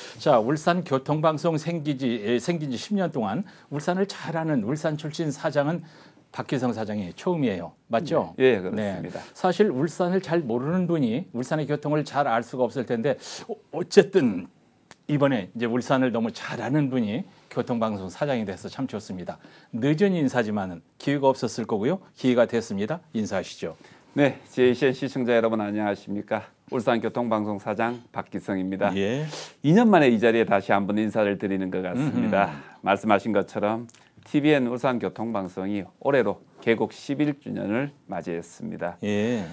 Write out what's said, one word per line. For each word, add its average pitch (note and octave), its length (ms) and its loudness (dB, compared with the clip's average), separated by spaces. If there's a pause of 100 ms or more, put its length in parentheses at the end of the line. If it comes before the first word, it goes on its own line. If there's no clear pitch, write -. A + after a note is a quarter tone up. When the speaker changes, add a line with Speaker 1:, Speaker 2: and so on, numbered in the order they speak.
(180)
Speaker 1:
자, C#3 200 6
울산 D3+ 460 2
교통방송 D#3 720 2
생기지, C#3+ 640 -2
예, A#2 160 2
생긴 D3+ 320 -2
지 A#2+ 60 -4
십 - 180 -4
년 F#3 160 0
동안 A#2 340 -4 (260)
울산을 F3 360 0
잘 E3 300 -8
아는 D#3 260 0
울산 D3+ 360 -2
출신 D#3 320 -4
사장은 D3 520 0 (480)
박기성 B2 440 -2
사장이 G#2 400 -4
처음이에요. A2+ 580 -2 (160)
맞죠? A#2 480 0
Speaker 2:
네. B2+ 80 4
예, B2 160 8
그렇습니다. F#2+ 600 -4
Speaker 1:
네. - 120 -16
사실 F#3+ 380 2
울산을 F3 500 0
잘 F3 200 0
모르는 D3 460 0
분이 D3 460 0
울산의 C#3 340 -2
교통을 D3 380 0
잘 C#3 240 0
알 A#2 140 2
수가 B2+ 200 -2
없을 A#2+ 220 0
텐데, B2 320 0 (320)
어, A3 60 -6 (180)
어쨌든 D#3 760 2 (600)
이번에 C#3 480 0
이제 A#2 100 -2
울산을 B2 460 0
너무 A2+ 180 0
잘 - 300 -10
아는 C#3 300 0
분이 B2 340 -2 (260)
교통방송 A2 580 -2
사장이 B2 360 -2
돼서 F#2+ 240 -8
참 C3 180 -6
좋습니다. F#2 520 -8 (340)
늦은 D#3 420 2
인사지만은 G#2+ 640 0 (180)
기회가 C#3+ 300 2
없었을 A#2+ 380 -2
거고요. A#2 320 0 (160)
기회가 B2 320 4
됐습니다. G#2+ 540 -2 (120)
인사하시죠. F#2 640 -4 (380)
Speaker 2:
네, C#3 240 2 (120)
제이씨엔 B2+ 420 4
시청자 B2+ 420 -2
여러분 A2+ 260 4
안녕하십니까? G#2 840 -4 (260)
울산 A#2+ 300 2
교통방송 A2 580 -2
사장 A2+ 420 -4 (120)
박기성입니다. F#2+ 840 -2
Speaker 1:
예. A2+ 280 0 (380)
Speaker 2:
이 D3 100 4
년 A3 180 8
만에 D#3 180 8
이 A2+ 120 6
자리에 A2+ 240 6
다시 G2 280 2
한번 G2+ 260 2
인사를 G#2+ 400 2
드리는 F#2+ 320 -2
것 F#2 120 -2
같습니다. A2 640 0
Speaker 1:
음흠. D2+ 100 -8 (260)
Speaker 2:
말씀하신 G2+ 500 2
것처럼 G#2 540 0 (380)
티비엔 C#3+ 420 2
울산 B2 320 0
교통방송이 G2+ 840 -4 (140)
올해로 B2 440 2 (180)
개국 A2 320 2
십일 D3 480 -2
주년을 G#2 500 -4 (160)
맞이했습니다. E2+ 960 -8
Speaker 1:
예. G#2 500 0